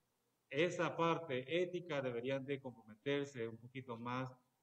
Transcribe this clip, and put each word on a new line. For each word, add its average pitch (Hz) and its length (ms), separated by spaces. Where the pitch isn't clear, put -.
esa 165 460
parte 165 680
ética 170 400
deberían 127 420
de 135 160
comprometerse 127 880
un 113 80
poquito 123 420
más 123 320